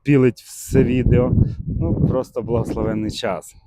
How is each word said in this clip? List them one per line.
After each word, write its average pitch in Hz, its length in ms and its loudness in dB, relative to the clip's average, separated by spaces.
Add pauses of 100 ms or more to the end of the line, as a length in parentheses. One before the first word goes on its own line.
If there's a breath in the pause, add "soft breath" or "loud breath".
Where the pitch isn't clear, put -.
пілить 131 380 4
все - 440 -2
відео. 123 480 2 (340 loud breath)
Ну, - 420 -2
просто 123 340 -4
благословенний 110 680 -2
час. 101 460 -6 (100)